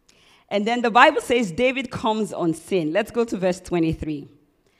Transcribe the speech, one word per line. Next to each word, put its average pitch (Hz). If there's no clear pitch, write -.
And 202
then 240
the 240
Bible 247
says 240
David 254
comes 220
on 165
scene. 160
Let's 214
go 233
to 233
verse 185
twenty-three. 156